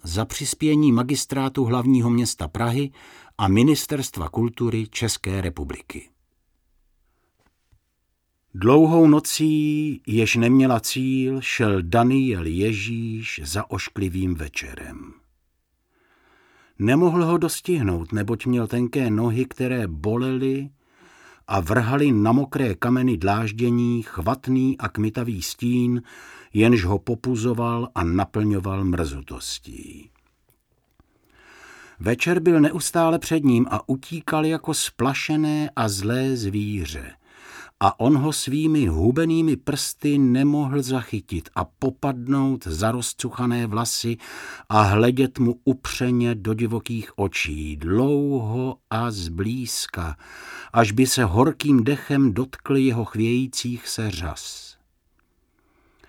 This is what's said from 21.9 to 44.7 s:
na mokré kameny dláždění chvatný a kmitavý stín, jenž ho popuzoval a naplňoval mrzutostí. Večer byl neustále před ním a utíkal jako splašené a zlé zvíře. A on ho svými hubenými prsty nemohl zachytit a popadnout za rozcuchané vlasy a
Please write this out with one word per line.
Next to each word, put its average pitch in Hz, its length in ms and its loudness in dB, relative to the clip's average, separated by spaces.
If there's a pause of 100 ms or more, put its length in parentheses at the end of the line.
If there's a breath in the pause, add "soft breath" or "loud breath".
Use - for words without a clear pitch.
na 107 200 4
mokré 135 440 2
kameny 127 420 0
dláždění 113 880 0
chvatný 131 720 -2
a 107 120 -6
kmitavý 110 520 -4
stín, 120 600 0 (520 loud breath)
jenž 110 320 4
ho 98 140 2
popuzoval 120 960 -2
a 92 80 -2
naplňoval 98 800 -2
mrzutostí. 76 1300 -6 (1900 loud breath)
Večer 123 400 0
byl 165 200 6
neustále 165 600 2
před 160 240 0
ním 123 260 4
a - 200 -4
utíkal 151 560 -4
jako 160 280 -2
splašené 151 1000 -2
a 113 140 0
zlé 120 460 -2
zvíře. 101 800 -4 (720 loud breath)
A 98 160 2
on 139 180 4
ho 147 160 0
svými 151 520 0
hubenými 147 720 2
prsty - 600 -2
nemohl 139 640 2
zachytit 117 760 -6
a - 100 -2
popadnout 135 1000 -2
za 87 240 -2
rozcuchané 120 760 -4
vlasy 113 500 -4 (520 loud breath)
a 107 120 6